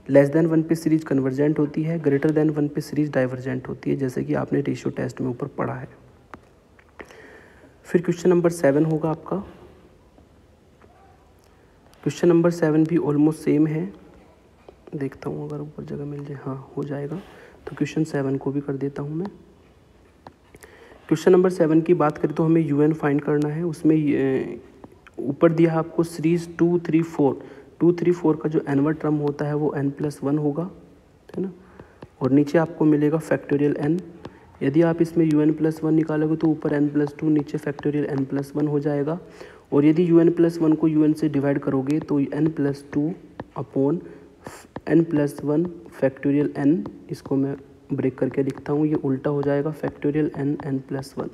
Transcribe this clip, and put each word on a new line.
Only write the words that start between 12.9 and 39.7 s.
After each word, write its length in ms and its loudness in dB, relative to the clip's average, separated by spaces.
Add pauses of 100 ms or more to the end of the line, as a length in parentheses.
almost 480 2
same 220 4
है, 180 -4 (1120)
देखता 340 -8
हूँ 200 -8
अगर 120 -8
ऊपर 240 -14
जगह 200 -8
मिल 200 -10
जाए, 180 -12
हाँ 340 -10
हो 60 -4
जाएगा, 380 -8 (460)
तो 80 -14
क्वेश्चन 280 -2
सेवन 340 -2
को 140 -4
भी 100 -2
कर 160 -4
देता 240 -6
हूँ 140 -8
मैं। 120 -4 (1800)
क्वेश्चन 220 4
नंबर 180 6
सेवन 320 2
की 120 4
बात 240 2
करें 180 -2
तो 80 0
हमें 180 4
un 320 2
find 280 0
करना 280 0
है। 140 -4
उसमें 320 2
ये, 640 0 (600)
ऊपर 320 2
दिया 200 4
है 60 -2
आपको 260 0
series 440 -2 (100)
two, 220 4
three, 220 0
four, 400 0 (380)
टू, 140 6
थ्री, 180 0
फ़ोर 240 2
का 140 -4
जो 200 0
एनवर 240 2
term 240 -2
होता 280 -2
है 100 -2
वो 220 -2
n 140 -2
plus 320 -6
one 160 0
होगा, 300 -2 (640)
है 80 -4
ना, 80 -8 (680)
और 100 2
नीचे 260 4
आपको 280 0
मिलेगा 340 4
factorial 600 0
n। 200 0 (640)
यदि 180 2
आप 200 2
इसमें 240 0
यूएन 280 4
प्लस 300 -2
वन 100 0
निकालोगे 420 0
तो 120 0
ऊपर 320 0
n 160 2
plus 240 -2
two, 100 -2
नीचे 280 0
factorial 540 -4
n 200 -2
plus 260 -6
one 120 0
हो 100 0
जाएगा, 400 -2 (540)